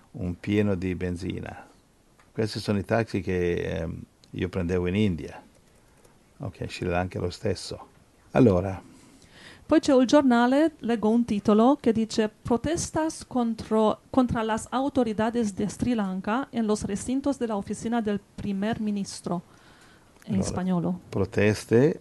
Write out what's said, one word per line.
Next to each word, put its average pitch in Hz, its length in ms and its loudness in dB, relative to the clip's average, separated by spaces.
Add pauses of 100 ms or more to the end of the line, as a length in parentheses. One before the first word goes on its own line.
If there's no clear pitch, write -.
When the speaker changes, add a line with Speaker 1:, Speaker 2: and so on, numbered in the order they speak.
(120)
Speaker 1:
un 90 260 -6
pieno 104 380 2
di 90 180 -4
benzina. 87 720 -8 (640)
Questi 110 300 -4
sono 101 180 -2
i 95 60 -4
taxi 110 360 -2
che, 87 340 -2
ehm, 85 460 -6 (300)
io 95 180 -6
prendevo 90 380 -2
in 90 80 -2
India. 95 480 -2 (960)
Ok, - 220 -10
in - 80 -8
Sri - 180 -8
Lanka 90 320 -2
è 92 40 -4
lo 90 80 -4
stesso. - 560 -8 (460)
Allora. 95 580 2 (760)
Speaker 2:
Poi 311 160 4
c'è 285 140 2
un 262 100 8
giornale, 269 760 4
leggo 214 280 0
un 233 160 4
titolo, 220 560 4
che 233 120 2
dice: 214 380 0 (120)
"Protestas 311 840 -2
contro, 220 760 0 (100)
contra 240 320 2
las 220 280 -2
autoridades 233 840 0
de 190 140 -2
Sri 240 260 -2
Lanka 208 560 -2
en 226 160 -2
los 214 180 0
recintos 254 540 -2
de 240 80 -4
la 220 100 -4
oficina 226 460 -4
del 202 180 -2 (140)
primer 202 460 -4
ministro". 196 600 -4 (800)
È - 60 -20
in - 60 -2
Speaker 1:
Allora, 95 140 0
Speaker 2:
spagnolo. 180 600 -2
Speaker 1:
proteste, 110 920 2